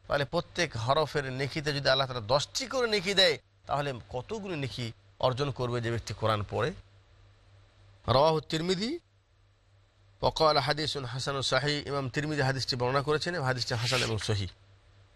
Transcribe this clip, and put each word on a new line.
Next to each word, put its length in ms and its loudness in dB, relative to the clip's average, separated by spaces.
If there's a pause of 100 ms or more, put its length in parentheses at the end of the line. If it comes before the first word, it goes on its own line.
তাহলে 160 2
প্রত্যেক 520 -2
হরফের 560 0
নেকিতে 400 -2
যদি 160 0
আল্লাহ 180 4
তাআলা 200 -6
দশটি 400 0
করে 200 0
নেকি 280 0
দেয়, 240 6 (280)
তাহলে 260 -2 (160)
কতগুলি 480 -6
নেকি 360 -4 (260)
অর্জন 320 2
করবে 300 -2
যে 100 -2
ব্যক্তি 240 -4
কোরআন 360 0
পড়ে? 220 0 (1300)
রাওয়াহু 340 6
তিরমিজি 580 -2 (1200)
ওয়া 120 2
ক্বালা 260 4
হাদিসুন 440 -2
হাসানুন 380 -4
সহিহ। 460 0
ইমাম 200 -2
তিরমিজি 340 -2
হাদিসটি 340 0
বর্ণনা 260 2
করেছেন 320 -2
এবং 120 -2
হাদিসটি 280 -2
হাসান 280 0
এবং 160 0
সহিহ। 520 -4 (460)